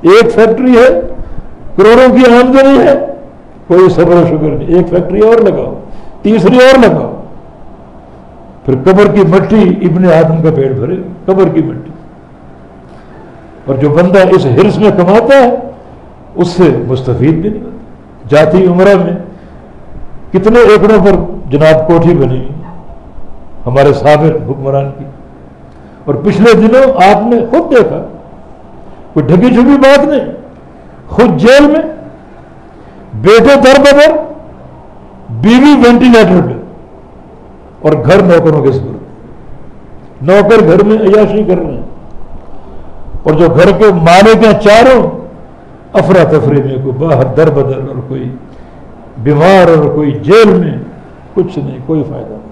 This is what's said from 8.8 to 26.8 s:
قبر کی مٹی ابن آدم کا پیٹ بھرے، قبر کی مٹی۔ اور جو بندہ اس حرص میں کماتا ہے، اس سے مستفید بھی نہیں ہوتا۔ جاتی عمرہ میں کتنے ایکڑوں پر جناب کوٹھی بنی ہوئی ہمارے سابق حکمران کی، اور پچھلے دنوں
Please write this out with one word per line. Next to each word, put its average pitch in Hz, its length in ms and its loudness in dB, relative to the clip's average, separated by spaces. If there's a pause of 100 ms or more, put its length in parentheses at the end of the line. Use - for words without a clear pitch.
قبر 190 280 2
کی 202 80 0
مٹی 185 640 0
ابن 180 200 0
آدم 160 360 0
کا 160 140 0
پیٹ 135 140 -2
بھرے، 123 260 -6 (300)
قبر 190 220 0
کی 156 140 -2
مٹی۔ - 280 -10 (1800)
اور 139 80 -6
جو 131 140 -2
بندہ 180 300 2
اس 185 280 2
حرص 160 320 0
میں 208 120 2
کماتا 196 460 0
ہے، 247 180 2 (800)
اس 180 140 -2
سے 151 400 -2
مستفید 127 460 -2
بھی 175 160 -6
نہیں - 140 -12
ہوتا۔ - 120 -16 (520)
جاتی 160 380 2
عمرہ 190 280 2 (100)
میں 170 80 -6 (1200)
کتنے 214 260 2
ایکڑوں 208 480 4
پر 196 60 4 (380)
جناب 156 380 2
کوٹھی 170 260 2
بنی 131 220 -2
ہوئی 127 120 -6 (1200)
ہمارے 139 280 2
سابق 151 560 -2
حکمران 135 480 -6
کی، 143 60 -16 (1000)
اور 143 100 -4
پچھلے 208 400 0
دنوں 233 420 2